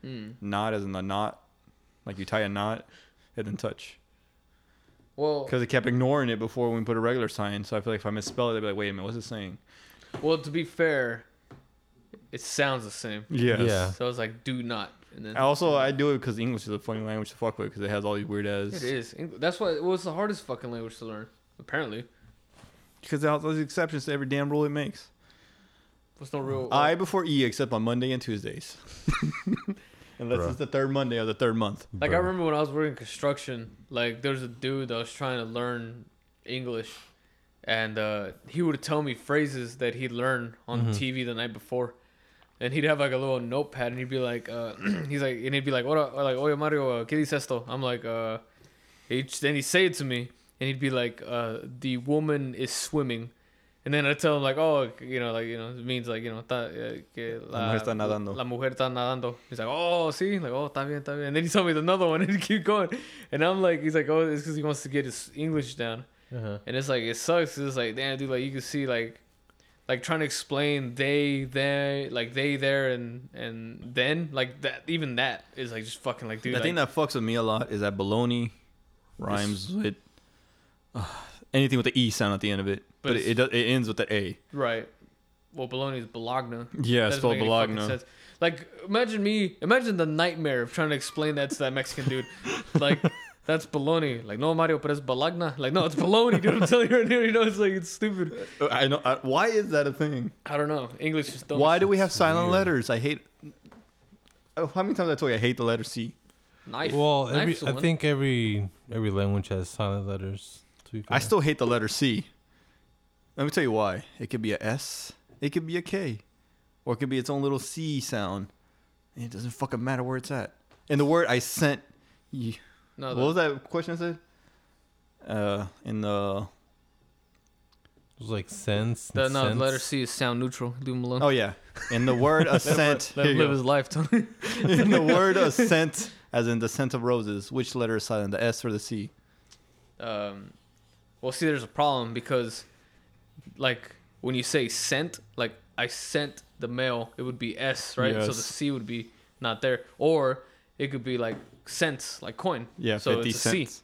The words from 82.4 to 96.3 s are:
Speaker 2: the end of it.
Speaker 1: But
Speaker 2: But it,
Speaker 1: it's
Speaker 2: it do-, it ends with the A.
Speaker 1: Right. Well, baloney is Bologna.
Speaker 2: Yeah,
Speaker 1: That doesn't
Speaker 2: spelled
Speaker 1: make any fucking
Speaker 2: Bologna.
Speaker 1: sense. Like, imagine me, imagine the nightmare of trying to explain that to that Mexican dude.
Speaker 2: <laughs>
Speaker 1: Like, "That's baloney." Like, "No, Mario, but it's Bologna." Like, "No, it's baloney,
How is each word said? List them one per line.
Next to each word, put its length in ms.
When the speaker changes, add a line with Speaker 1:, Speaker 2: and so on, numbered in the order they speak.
Speaker 2:
the 100
end 120
of 60
it. 140
Speaker 1:
But 80
Speaker 2:
But 60
it, 40
Speaker 1:
it's 80
Speaker 2:
it 80
do-, 200
it 100
ends 200
with 120
the 140
A. 260
Speaker 1:
Right. 360
Well, 160
baloney 300
is 80
Bologna. 580
Speaker 2:
Yeah, 220
Speaker 1:
That 40
doesn't 40
Speaker 2:
spelled 140
Speaker 1:
make 80
any 80
fucking 260
Speaker 2:
Bologna. 120
Speaker 1:
sense. 60
Like, 260
imagine 340
me, 380
imagine 380
the 80
nightmare 560
of 100
trying 160
to 80
explain 400
that 140
to 80
that 160
Mexican 340
dude. 180
Speaker 2:
<laughs> 300
Speaker 1:
Like, 180
"That's 200
baloney." 580
Like, 160
"No, 140
Mario, 240
but 120
it's 100
Bologna." 580
Like, 160
"No, 100
it's 100
baloney, 460